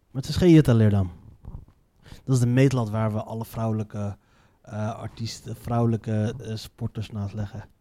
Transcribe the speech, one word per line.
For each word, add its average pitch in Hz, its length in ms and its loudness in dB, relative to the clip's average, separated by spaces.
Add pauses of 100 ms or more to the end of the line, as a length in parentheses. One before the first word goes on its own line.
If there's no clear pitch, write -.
(120)
Maar - 100 -6
het - 80 -10
is 156 60 -6
geen 185 140 6
Jutta 151 240 8
Leerdam. 101 380 4 (1160)
Dat 131 80 2
is 120 60 2
de 120 60 2
meetlat 127 420 2
waar 110 240 -2
we 107 100 -4
alle 113 220 -8
vrouwelijke, 107 720 -6 (440)
eh, 107 340 -8
artiesten, - 600 -12
vrouwelijke, 117 840 -2
eh, 113 180 -10
sporters - 560 -10
naast 101 220 -8
leggen. 104 320 -10 (160)